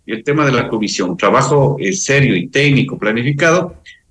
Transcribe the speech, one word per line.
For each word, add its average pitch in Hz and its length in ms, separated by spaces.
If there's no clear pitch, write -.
el 107 160
tema 147 220
de 131 80
la 117 160
comisión, 98 420
un 85 60
trabajo, 135 640
eh, 95 120
serio 131 440
y 87 120
técnico 135 500
planificado, 143 760